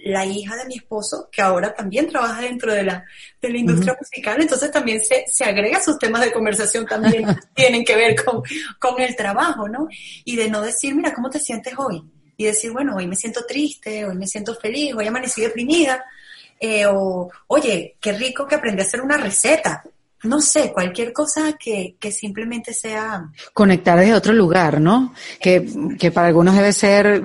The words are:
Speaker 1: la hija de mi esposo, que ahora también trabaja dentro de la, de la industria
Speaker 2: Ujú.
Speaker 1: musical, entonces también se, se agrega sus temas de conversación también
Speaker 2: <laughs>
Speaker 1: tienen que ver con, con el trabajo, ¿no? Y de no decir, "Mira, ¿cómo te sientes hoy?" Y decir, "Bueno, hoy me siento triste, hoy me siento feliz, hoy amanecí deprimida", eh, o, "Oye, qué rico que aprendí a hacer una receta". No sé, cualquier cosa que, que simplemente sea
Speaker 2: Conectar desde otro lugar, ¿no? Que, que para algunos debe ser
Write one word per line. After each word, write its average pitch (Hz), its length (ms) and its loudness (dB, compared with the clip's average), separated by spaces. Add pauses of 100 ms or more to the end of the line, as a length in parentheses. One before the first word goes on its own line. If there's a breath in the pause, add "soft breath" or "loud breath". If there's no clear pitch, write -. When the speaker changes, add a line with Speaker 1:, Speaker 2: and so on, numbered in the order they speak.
Speaker 1:
la 196 200 -2
hija 202 300 -8
de 254 100 -10
mi 254 120 -12
esposo, - 540 -10
que - 120 -2
ahora 190 300 2
también 220 340 -2
trabaja 233 340 -4
dentro 240 320 -4
de 202 100 0
la, 180 200 -4 (360 loud breath)
de 247 100 -4
la 240 100 -4
industria 185 340 2
Speaker 2:
Ujú. - 80 -8
Speaker 1:
musical, 240 400 -4
entonces 294 300 0
también 233 300 -2
se, - 300 0
se - 140 -2
agrega 214 360 0
sus 294 180 0
temas 233 220 0
de 233 100 2
conversación 220 560 -2
también 220 400 2 (140)
Speaker 2:
<laughs> - 120 -20
Speaker 1:
tienen 240 320 4
que 226 100 2
ver 226 280 4
con, 226 180 -2 (380 loud breath)
con 254 220 0
el 247 140 -2
trabajo, 220 540 -2
¿no? 269 180 -6 (380 loud breath)
Y 240 100 -6
de 220 140 0
no 214 120 -2
decir, 269 340 -4
"Mira, 311 180 0
¿cómo 240 160 -6
te 302 100 -8
sientes 240 380 -8
hoy?" 220 240 -6 (360)
Y 214 80 -2
decir, 214 260 -2
"Bueno, 254 240 -4
hoy 185 120 -4
me 185 80 -6
siento 233 300 -6
triste, 262 600 -6
hoy 185 100 -6
me 190 100 -6
siento 208 300 -8
feliz, 254 400 -4
hoy 214 120 -4
amanecí 240 340 -4
deprimida", 254 640 0 (540 loud breath)
eh, 214 260 0
o, 190 440 0 (180 loud breath)
"Oye, 240 520 0
qué 208 140 -4
rico 254 340 -6
que 294 80 0
aprendí 214 280 -2
a - 20 0
hacer 240 160 -4
una 277 160 0
receta". 233 680 0 (400)
No 262 180 0
sé, 294 320 2
cualquier 190 400 -4
cosa 311 440 -2
que, 190 400 -6
que 208 140 -8
simplemente 226 600 -8
sea 214 580 -6 (220 loud breath)
Speaker 2:
Conectar 180 440 6
desde 196 180 8
otro 208 180 4
lugar, 170 480 4
¿no? 240 320 4 (260 loud breath)
Que, 180 260 4 (320)
que 175 140 2
para 175 160 4
algunos 170 300 6
debe 202 160 4
ser 202 500 4